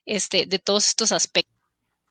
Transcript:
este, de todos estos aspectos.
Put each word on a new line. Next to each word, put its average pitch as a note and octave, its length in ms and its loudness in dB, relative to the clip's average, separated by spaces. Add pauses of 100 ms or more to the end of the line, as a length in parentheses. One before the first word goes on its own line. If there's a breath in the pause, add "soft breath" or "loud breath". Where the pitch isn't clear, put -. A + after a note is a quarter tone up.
este, F#3+ 400 -2
de F#3 120 -2
todos G3+ 280 0
estos - 260 0
aspectos. - 420 -2 (560)